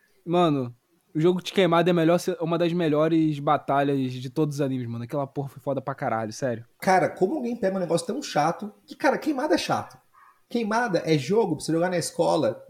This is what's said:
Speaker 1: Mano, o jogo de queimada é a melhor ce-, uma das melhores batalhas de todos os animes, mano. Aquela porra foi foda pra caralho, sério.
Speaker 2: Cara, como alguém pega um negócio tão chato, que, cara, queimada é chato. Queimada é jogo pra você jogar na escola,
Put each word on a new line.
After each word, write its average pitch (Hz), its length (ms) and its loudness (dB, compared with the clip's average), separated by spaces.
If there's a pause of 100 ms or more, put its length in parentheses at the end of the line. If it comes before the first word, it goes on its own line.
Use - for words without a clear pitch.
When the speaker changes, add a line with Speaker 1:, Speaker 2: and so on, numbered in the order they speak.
(240)
Speaker 1:
Mano, 156 480 2 (400)
o 156 80 -2
jogo 180 220 2
de - 100 -10
queimada 170 380 4
é - 20 4
a - 20 2
melhor 170 240 4
ce-, 175 220 -4
uma 165 160 -2
das 170 160 0
melhores 156 680 2
batalhas 143 720 0
de 127 180 -10
todos 147 260 -2
os 143 40 -2
animes, 131 260 -2
mano. 117 180 -8
Aquela 139 220 -4
porra 139 220 -8
foi - 120 -20
foda 135 220 -4
pra 135 140 -8
caralho, 113 360 -4
sério. 117 320 -4 (160)
Speaker 2:
Cara, 185 280 4
como 190 260 0
alguém 240 220 -4
pega 190 200 -2
um 190 40 -2
negócio 165 260 -2
tão 233 160 -6
chato, 170 500 -2 (140)
que, - 80 -20
cara, 254 240 2
queimada 302 380 0
é - 20 0
chato. - 400 -4 (500)
Queimada 220 560 0
é 160 140 4
jogo 170 380 0
pra - 80 -10
você 160 80 -2
jogar 170 180 2
na 180 80 0
escola, 165 720 0